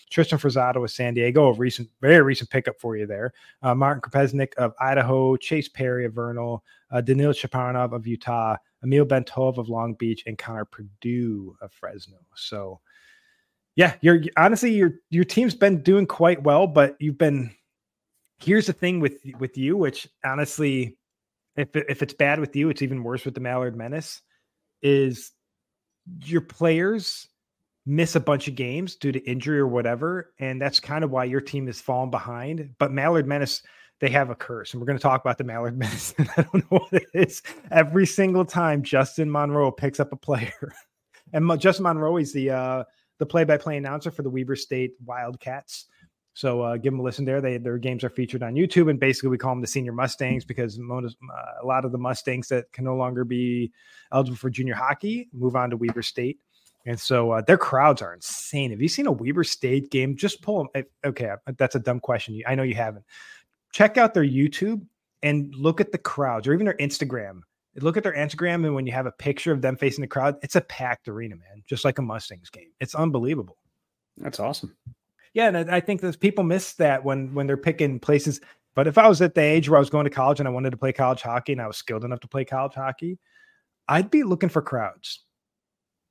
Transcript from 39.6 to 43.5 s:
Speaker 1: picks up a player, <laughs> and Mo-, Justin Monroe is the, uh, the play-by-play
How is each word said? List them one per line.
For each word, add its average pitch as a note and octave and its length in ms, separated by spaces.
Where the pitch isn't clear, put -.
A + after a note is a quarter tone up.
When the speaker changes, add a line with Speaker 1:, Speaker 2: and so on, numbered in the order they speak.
Speaker 1:
picks C#3 300
up C#3 120
a C3+ 40
player, C3 560
<laughs> - 360
and D#3 120
Mo-, E3+ 120
Justin F#3+ 280
Monroe D#3+ 340
is C#3+ 160
the, C3+ 160
uh, B2+ 340
the D3+ 60
play-by-play D3+ 540